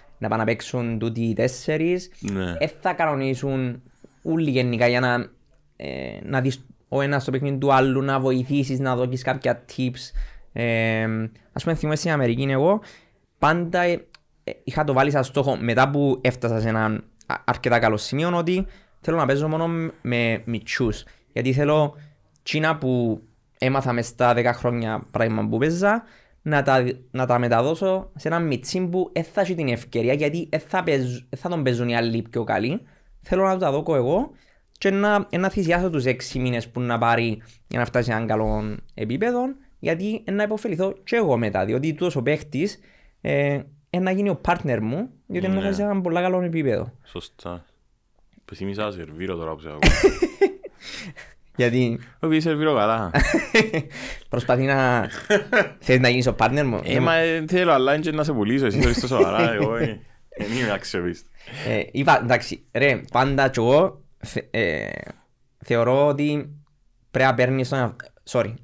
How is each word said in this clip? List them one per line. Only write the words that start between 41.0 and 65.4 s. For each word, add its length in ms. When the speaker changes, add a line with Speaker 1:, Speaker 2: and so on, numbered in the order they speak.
Speaker 1:
και 120
εγώ 200
μετά, 280
διότι 300
τούτος 220
ο 60
παίχτης, 560
ε, 400
εν 120
να 80
γίνει 180
ο 200
partner 320
μου, 280
διότι 200
εν 60
να 40
Speaker 2:
Ναι. 60
Speaker 1:
φτάσει 140
σε 60
έναν 200
πολλά 180
καλό 220
επίπεδο. 500
Speaker 2:
Σωστά. 600
Πεσήμισα 400
να 60
σερβίρω 460
τώρα 180
που 60
σε 80
ακούω. 120
Speaker 1:
<laughs> 840
Γιατί; 420
Speaker 2:
Όχι, 200
σερβίρω 340
καλά. 360
Speaker 1:
<laughs> 640
Προσπαθεί 360
να, 440
Speaker 2:
<laughs> 460
Speaker 1:
θέλεις 180
να 60
γίνεις 180
ο 120
partner 280
μου; 180
Speaker 2:
Ε, 80
Speaker 1:
Ναι. 80
Speaker 2:
μα, 140
ε, 340
θέλω, 240
αλλά 220
είναι 80
και 80
να 140
σε 80
πουλήσω, 340
εσύ 120
θεωρείς 220
το 60
σοβαρά, 460
Speaker 1:
<laughs> 80
Speaker 2:
εγώ, 160
ε, 220
δεν 240
είμαι 100
αξιοπίστη. 560
Speaker 1:
Ε, 140
είπα, 300
εντάξει, 500
ρε, 280
πάντα 360
κι 100
εγώ 420
θε-, 320
ε, 380